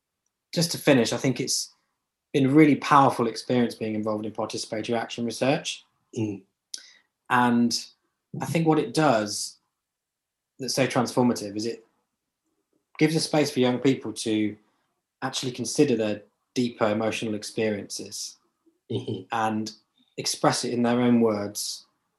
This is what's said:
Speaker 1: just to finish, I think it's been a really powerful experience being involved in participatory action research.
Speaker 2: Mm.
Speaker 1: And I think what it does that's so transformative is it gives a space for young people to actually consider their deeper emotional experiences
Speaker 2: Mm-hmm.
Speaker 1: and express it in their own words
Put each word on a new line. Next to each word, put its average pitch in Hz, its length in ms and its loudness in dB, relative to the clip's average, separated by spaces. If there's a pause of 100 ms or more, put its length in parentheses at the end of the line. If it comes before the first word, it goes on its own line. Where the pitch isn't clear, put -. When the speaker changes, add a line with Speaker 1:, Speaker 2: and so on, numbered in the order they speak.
(560)
Speaker 1:
just 170 160 0
to 135 60 -8
finish, 127 340 4
I 120 60 -2
think - 240 -2
it's - 320 -6 (580)
been 139 140 2
a 127 40 4
really 147 280 8
powerful 135 500 4
experience 117 480 -2
being 110 180 -6
involved 107 320 -4
in 107 60 -8
participatory 110 680 -6
action 117 280 -6
research. 127 580 -2 (340)
Speaker 2:
Mm. 104 240 -4 (880)
Speaker 1:
And 120 480 4 (640)
I - 40 -6
think 165 220 0
what 156 120 4
it 123 140 -4
does 113 640 0 (1000)
that's 123 160 -6
so 131 120 2
transformative 117 720 0
is 107 80 -4
it 113 200 -8 (1120)
gives 156 180 2
a - 20 2
space 147 320 0
for - 80 -4
young 123 200 2
people 123 340 0
to 107 420 -2 (680)
actually 131 300 -6
consider 123 460 2
their 107 240 -2 (320)
deeper 117 320 0
emotional 110 500 -2
experiences - 1000 -8 (520)
Speaker 2:
Mm-hmm. 104 320 -6 (100)
Speaker 1:
and 110 400 -4 (460)
express - 480 -2
it 120 80 -4
in 120 100 0
their 120 180 2
own 120 200 4
words 104 640 -2 (340)